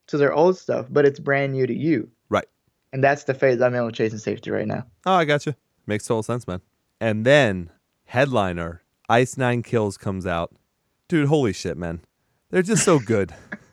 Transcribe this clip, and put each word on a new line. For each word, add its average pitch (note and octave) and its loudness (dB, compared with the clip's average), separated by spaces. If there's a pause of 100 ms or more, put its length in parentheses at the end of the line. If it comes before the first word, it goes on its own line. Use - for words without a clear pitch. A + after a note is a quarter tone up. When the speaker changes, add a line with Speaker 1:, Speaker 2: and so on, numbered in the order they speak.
Speaker 1:
to D#3 -4
their C#3+ 4
old F3+ 4
stuff, B2 -4
but C#3+ 4
it's C#3 2
brand C#3 -2
new C3 0
to A#2+ -2
you. C#3 -2 (200)
Speaker 2:
Right. G2+ 0 (480)
Speaker 1:
And C3+ -2
that's C#3+ 2
the C#3 -2
phase B2+ 2
I'm B2 2
in A#2+ 0
with A2+ -8
Chasing A2 -2
Safety - -6
right G#2 -4
now. G#2 -6 (200)
Speaker 2:
Oh, F#3 2
I F3 4
gotcha. D3 -2 (300)
Makes G#2 -4
total A2+ -2
sense, A#2+ -4
man. F2+ -6 (400)
And A2 -2
then A2 4 (360)
headliner, F#2+ -2 (260)
Ice B2 2
Nine B2 0
Kills G#2+ -2
comes F#2+ -6
out. E2+ -4 (560)
Dude, D3+ 2
holy C#3 2
shit, D#2+ -6
man. E2+ -8 (480)
They're F3+ 0
just F3+ 0
so E3 4
good. G2+ -2 (400)